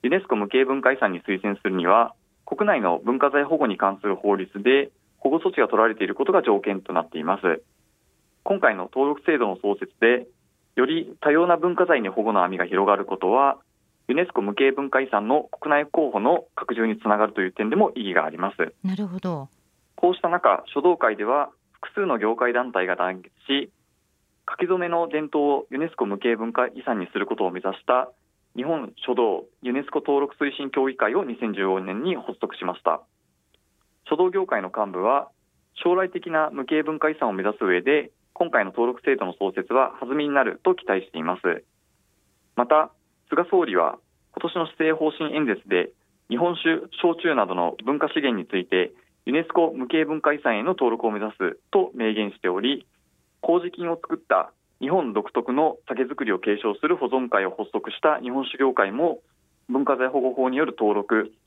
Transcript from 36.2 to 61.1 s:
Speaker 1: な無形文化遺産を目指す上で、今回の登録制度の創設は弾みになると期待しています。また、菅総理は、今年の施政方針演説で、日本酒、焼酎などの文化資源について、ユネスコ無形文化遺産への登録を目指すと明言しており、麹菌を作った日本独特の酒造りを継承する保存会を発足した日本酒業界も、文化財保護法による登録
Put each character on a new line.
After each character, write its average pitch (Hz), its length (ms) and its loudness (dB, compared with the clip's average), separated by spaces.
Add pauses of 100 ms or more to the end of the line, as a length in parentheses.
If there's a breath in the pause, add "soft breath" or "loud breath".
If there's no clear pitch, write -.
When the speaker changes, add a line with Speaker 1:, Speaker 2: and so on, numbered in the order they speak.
Speaker 1:
な 156 200 0
無 139 160 -8
形 151 160 2
文 156 160 -4
化 156 120 2
遺 156 80 -6
産 127 100 0
を 104 40 0
目 95 120 -2
指 104 140 0
す 113 60 -2
上 90 180 2
で、 143 280 0 (220)
今 - 180 -2
回 113 140 2
の 92 60 -6
登 120 180 0
録 127 140 -6
制 139 140 2
度 95 100 -4
の 87 80 -8
創 98 180 -4
設 95 200 -6
は 131 280 2
弾 127 140 -6
み 147 140 -2
に 143 60 -4
な 139 80 4
る - 220 -2
と 180 100 4
期 180 100 -8
待 95 220 -2
し - 60 -20
て 82 60 -10
い 80 40 -6
ま 90 180 -4
す。 85 240 -2 (920)
ま 123 100 2
た、 156 260 4 (360)
菅 156 220 0
総 180 140 4
理 104 120 -2
は、 82 220 2 (340)
今 - 100 -10
年 208 140 -6
の 165 100 -2
施 - 60 -14
政 160 260 0
方 156 120 0
針 151 240 -6
演 151 120 0
説 101 220 -4
で、 90 220 2 (380)
日 120 80 -2
本 170 200 0
酒、 165 320 -2 (140)
焼 170 180 2
酎 165 140 0
な 110 120 2
ど 90 80 -6
の 87 300 0
文 139 140 0
化 151 100 0
資 156 120 -2
源 123 200 0
に 80 60 -8
つ 101 100 -6
い 90 100 -2
て、 92 260 2 (340 soft breath)
ユ 123 60 -2
ネ 160 120 0
ス 165 80 -10
コ 165 200 2
無 127 140 -6
形 156 180 0
文 151 160 -4
化 147 120 2
遺 147 100 -4
産 117 160 0
へ 107 40 -4
の 160 80 -2
登 127 220 0
録 113 140 -2
を 110 40 2
目 104 100 -4
指 107 160 -6
す 90 220 -4 (120)
と - 240 2
明 113 180 -2
言 104 200 -2
し - 80 -20
て - 80 -2
お 92 120 0
り、 131 260 -4 (540)
麹 175 300 0
菌 170 200 -8
を 165 60 -2
作 165 200 -6
っ - 20 -14
た - 340 0 (280)
日 131 100 -4
本 156 220 0
独 101 180 -2
特 123 220 -2
の 151 260 0 (100)
酒 127 160 -2
造 135 200 -6
り 107 80 0
を 95 60 0
継 104 240 -2
承 107 120 -2
す 151 120 -6
る 170 100 0
保 139 100 -4
存 123 220 -2
会 98 180 0
を 90 40 -4
発 101 220 -8
足 107 180 -6
し - 100 -14
た 151 200 2
日 123 100 -8
本 131 140 -4
酒 131 140 -10
業 135 160 2
界 98 160 2
も、 151 300 0 (480)
文 135 160 0
化 139 120 2
財 127 120 0
保 135 120 0
護 127 140 0
法 127 160 0
に 127 60 -4
よ 123 100 2
る 120 120 -8
登 104 160 2
録 104 380 -2 (140)